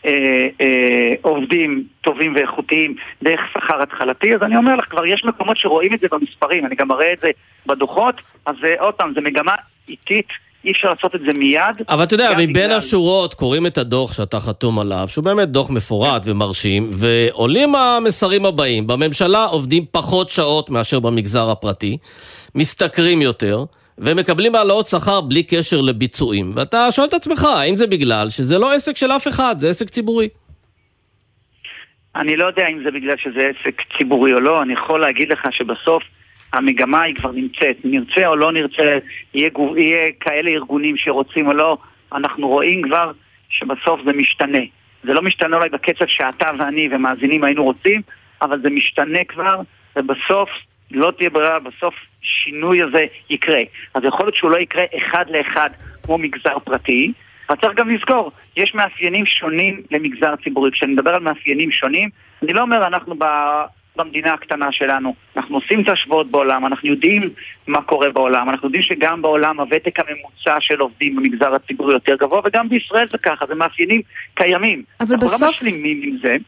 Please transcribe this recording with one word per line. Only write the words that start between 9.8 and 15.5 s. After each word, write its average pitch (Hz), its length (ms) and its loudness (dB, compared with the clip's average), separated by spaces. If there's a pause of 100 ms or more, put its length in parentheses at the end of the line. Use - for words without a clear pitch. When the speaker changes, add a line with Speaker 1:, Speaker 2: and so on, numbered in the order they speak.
Speaker 1:
איטית, - 380 -4 (380)
אי 185 60 -2
אפשר 190 200 0
לעשות 180 240 -2
את 175 60 -4
זה 147 120 0
מיד. 156 560 2
Speaker 2:
אבל 156 160 2
אתה 208 100 0
יודע, 240 180 4
Speaker 1:
גם - 20 2
Speaker 2:
מבין 165 180 2
Speaker 1:
בגלל 202 200 2
Speaker 2:
השורות, 185 640 0
קוראים 143 320 0
את 170 120 -2
הדוח 123 340 -2
שאתה 104 280 -4
חתום 113 380 -2
עליו, 98 300 -2
שהוא 156 160 -4
באמת 196 240 2
דוח 135 220 0